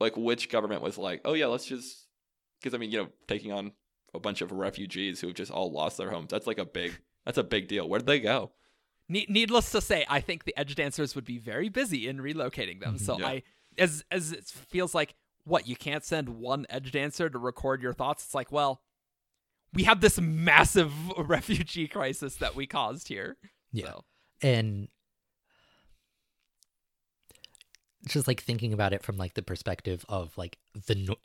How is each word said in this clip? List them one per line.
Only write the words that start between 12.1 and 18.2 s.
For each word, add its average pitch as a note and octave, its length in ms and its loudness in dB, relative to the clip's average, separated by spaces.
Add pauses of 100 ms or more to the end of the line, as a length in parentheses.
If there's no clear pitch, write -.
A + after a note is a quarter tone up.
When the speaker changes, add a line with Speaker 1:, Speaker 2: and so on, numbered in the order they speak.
Speaker 2:
relocating C3 640 -4
them. G#2 160 -4
Speaker 3:
Mm-hmm. G3 80 -4
Speaker 2:
So B2 160 -2
Speaker 1:
Yeah. F2+ 60 -2
Speaker 2:
I, C3 160 -4 (360)
as, D#3 320 2
as E3 220 -4
it - 140 -12
feels - 480 -4
like, D#3 200 0 (300)
what, D3+ 240 2
you B2 80 -4
can't C#3+ 280 -4
send D3+ 260 -2
one B2 380 -4
Edge C3 220 -8
Dancer D3 400 0
to B2+ 80 -6
record B2+ 440 -2
your B2+ 100 -2
thoughts? C3+ 320 -2